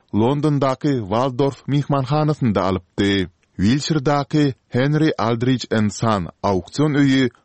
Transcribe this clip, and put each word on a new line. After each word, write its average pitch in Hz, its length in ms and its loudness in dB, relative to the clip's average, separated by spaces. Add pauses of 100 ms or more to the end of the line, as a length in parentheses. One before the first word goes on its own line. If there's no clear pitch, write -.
(140)
Londondaky 139 800 0 (180)
Waldorf 131 460 0 (140)
mihmanhanasynda 139 960 0
alypdy. 98 600 -2 (300)
Wilshiredaky 143 960 0 (140)
Henry 147 500 0
Aldrich 120 480 0 (120)
and 107 120 0
Son 110 320 0 (200)
auksion 101 520 -2
öýi 135 360 2 (140)